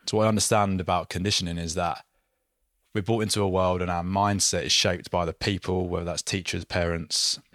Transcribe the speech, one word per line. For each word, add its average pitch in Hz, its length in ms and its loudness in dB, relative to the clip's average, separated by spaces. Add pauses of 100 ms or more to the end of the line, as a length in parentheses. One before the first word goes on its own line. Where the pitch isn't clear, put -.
So - 120 -2
what 107 80 4
I 110 40 6
understand 101 520 2
about 87 280 0
conditioning 90 480 -2
is 82 180 -6
that 85 280 -2 (920)
we're 110 80 -2
brought 110 200 2
into 107 200 0
a 101 60 2
world 92 340 2
and 90 100 -2
our 87 120 -2
mindset 95 600 0
is 67 80 -2
shaped - 400 0
by 87 140 0
the 82 80 -2
people, 92 540 -2
whether 87 180 -2
that's 85 180 -6
teachers, 92 420 -4
parents 85 720 -2 (160)